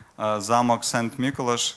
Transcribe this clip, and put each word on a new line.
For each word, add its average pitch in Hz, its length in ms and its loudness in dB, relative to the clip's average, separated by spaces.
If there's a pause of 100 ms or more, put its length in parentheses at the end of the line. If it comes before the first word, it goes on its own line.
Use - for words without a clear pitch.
(200)
е, 107 200 -2
замок 117 440 2
Сент-Міколаш, 120 920 -2